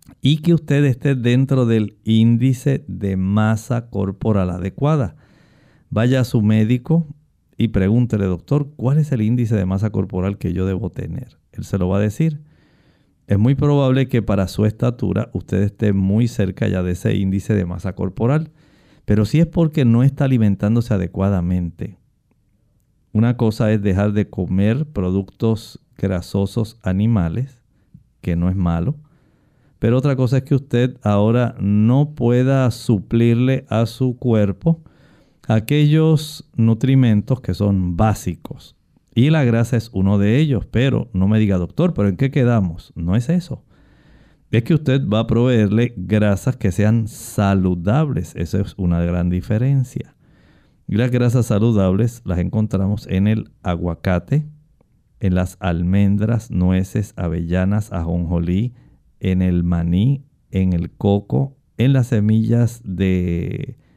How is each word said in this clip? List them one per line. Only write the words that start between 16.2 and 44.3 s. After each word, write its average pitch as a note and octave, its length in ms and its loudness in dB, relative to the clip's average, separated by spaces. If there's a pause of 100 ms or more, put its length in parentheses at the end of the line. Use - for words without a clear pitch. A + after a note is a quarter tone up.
cerca G#2 400 -2
ya F#2 140 -2
de F2+ 100 -2
ese G#2 240 -2
índice G2 380 -2
de G2 100 0
masa F2+ 300 -8
corporal, A#2+ 560 -2 (540)
pero G#2 200 2
si D3 160 2
es E3+ 60 4
porque D#3+ 380 0
no A#2 180 4
está C#3 220 2
alimentándose A2+ 720 2
adecuadamente. F2+ 1040 -2 (1120)
Una A#2 240 2
cosa A2 360 0
es G#2 100 0
dejar G2+ 300 0
de G#2 180 0
comer G2+ 560 -2
productos G2 920 -4 (160)
grasosos G2 840 -4
animales, G2 800 -2 (580)
que F2 160 -4
no F2 120 0
es F#2 80 -2
malo, E2+ 400 -2 (840)
pero A#2 200 2
otra C#3 160 0
cosa B2+ 240 2
es B2+ 60 0
que - 100 -2
usted B2+ 480 0
ahora A2 560 2
no A2+ 560 2
pueda B2+ 560 2
suplirle A#2 1000 0
a A2+ 180 0
su B2 300 -4
cuerpo A2+ 640 0 (680)
aquellos D3 1080 2
nutrimentos A2+ 840 2
que - 120 -4
son F#2 440 0
básicos. - 800 -4 (380)
Y B2+ 160 4
la D#3 140 2
grasa A#2+ 320 2
es - 160 -4
uno G2 260 2
de G#2 200 2
ellos, D3 320 0
pero A#2+ 420 0
no F#2 160 0
me G#2+ 100 2
diga, G2 200 2
"Doctor, D#3 340 -2
¿pero G2+ 160 0
en F#2 80 -2
qué C3+ 140 0
quedamos?". A#2 640 0
No F2+ 220 -2
es B2 120 -2
eso. E3 360 -4 (880)